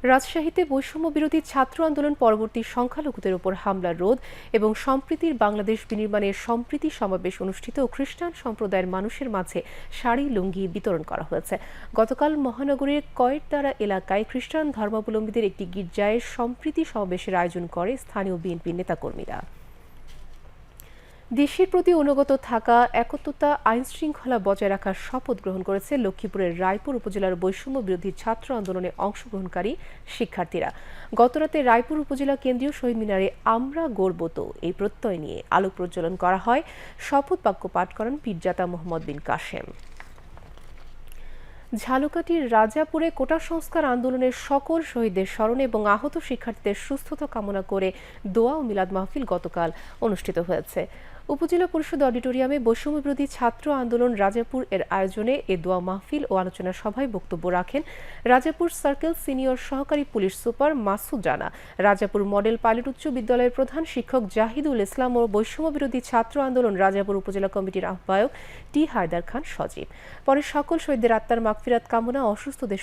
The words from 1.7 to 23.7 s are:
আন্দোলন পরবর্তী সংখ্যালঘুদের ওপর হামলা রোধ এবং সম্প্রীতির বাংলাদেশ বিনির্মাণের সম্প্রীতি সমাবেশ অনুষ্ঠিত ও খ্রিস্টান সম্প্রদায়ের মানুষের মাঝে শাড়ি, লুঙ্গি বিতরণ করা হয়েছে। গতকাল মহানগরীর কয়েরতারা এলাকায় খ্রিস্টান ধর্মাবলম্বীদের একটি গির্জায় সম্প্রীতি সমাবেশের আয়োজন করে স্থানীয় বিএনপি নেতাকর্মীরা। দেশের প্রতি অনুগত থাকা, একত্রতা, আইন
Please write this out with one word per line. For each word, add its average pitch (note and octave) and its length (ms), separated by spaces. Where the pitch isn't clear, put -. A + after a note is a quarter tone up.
আন্দোলন D4 300
পরবর্তী A3 480
সংখ্যালঘুদের B3 720
ওপর F#3 200
হামলা F#3 380
রোধ F#3 260
এবং G#3+ 220
সম্প্রীতির C#4+ 600
বাংলাদেশ G#3+ 440
বিনির্মাণের G#3 440
সম্প্রীতি A#3+ 580
সমাবেশ F#3 520
অনুষ্ঠিত - 360
ও C4 80
খ্রিস্টান E4+ 460
সম্প্রদায়ের G#3 440
মানুষের G3+ 440
মাঝে F#3 320
শাড়ি, B3 260
লুঙ্গি F#3+ 400
বিতরণ E3+ 340
করা - 200
হয়েছে। E3 360
গতকাল C#4 420
মহানগরীর C#4 680
কয়েরতারা C#4 640
এলাকায় G3+ 460
খ্রিস্টান D4+ 460
ধর্মাবলম্বীদের A3 760
একটি G3 200
গির্জায় G3+ 560
সম্প্রীতি B3 640
সমাবেশের F#3+ 500
আয়োজন F3 320
করে F#3 300
স্থানীয় G3 400
বিএনপি E3+ 360
নেতাকর্মীরা। - 680
দেশের C#4+ 340
প্রতি F4+ 280
অনুগত C#4+ 360
থাকা, A#3+ 500
একত্রতা, D4 720
আইন A#3 200